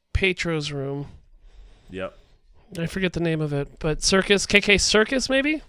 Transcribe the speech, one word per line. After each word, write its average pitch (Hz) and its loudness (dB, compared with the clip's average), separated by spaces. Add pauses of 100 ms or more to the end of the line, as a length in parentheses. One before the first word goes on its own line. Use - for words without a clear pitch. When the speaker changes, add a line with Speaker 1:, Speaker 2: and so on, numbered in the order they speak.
(120)
Speaker 1:
Petro's 165 -2
room. 139 -6 (840)
Speaker 2:
Yep. 92 -10 (600)
Speaker 1:
I 165 -4
forget 185 -2
the 160 -4
name 160 0
of 151 -4
it, 143 -6
but 156 -2
Circus, 190 2
K 202 4
K 196 4
Circus, 220 2
maybe? 269 0